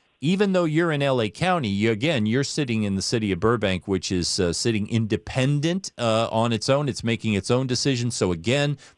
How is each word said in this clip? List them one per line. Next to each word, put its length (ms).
Even 320
though 140
you're 260
in 100
L 200
A 80
County, 400
you, 200
again, 360
you're 180
sitting 400
in 120
the 60
city 300
of 80
Burbank, 480
which 240
is, 300
uh, 100
sitting 380
independent, 1080
uh, 320
on 220
its 160
own. 220
It's 140
making 320
its 140
own 160
decision. 460
So 220
again, 440